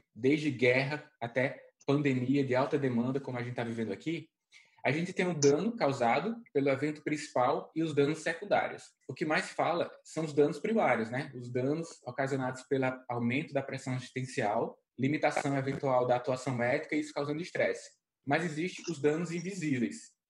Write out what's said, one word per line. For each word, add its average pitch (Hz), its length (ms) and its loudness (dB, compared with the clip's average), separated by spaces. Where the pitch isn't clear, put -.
desde 147 360 2
guerra 131 580 2
até 127 420 -2
pandemia 139 580 2
de 123 120 2
alta 143 200 2
demanda, 131 440 0
como 123 180 -6
a 120 40 -4
gente 120 120 -6
tá 123 80 -4
vivendo 113 300 -4
aqui, 156 360 -6
a 127 60 2
gente 170 220 0
tem 190 160 0
o 170 60 0
dano 147 420 4
causado 139 680 2
pelo 139 160 2
evento 143 360 -2
principal 147 680 0
e 160 120 -2
os 156 100 -4
danos 143 240 4
secundários. 165 640 -2
O 135 80 -10
que 175 100 -4
mais 160 260 0
fala 156 380 0
são - 220 -6
os 151 80 -6
danos 147 260 4
primários, 143 500 2
né? 139 280 -4
Os 123 120 -10
danos 147 560 -2
ocasionados 131 580 -4
pelo 131 240 0
aumento 120 460 -2
da 135 80 0
pressão 127 320 -6
assistencial, 127 840 -2
limitação 143 580 0
eventual 131 480 2
da 123 120 4
atuação 127 400 -2
médica 131 400 0
e 151 40 2
isso 151 140 -8
causando 147 260 -2
estresse. 117 500 -2
Mas 156 180 2
existem 165 460 -4
os 139 100 -6
danos 156 300 2
invisíveis, 156 800 -4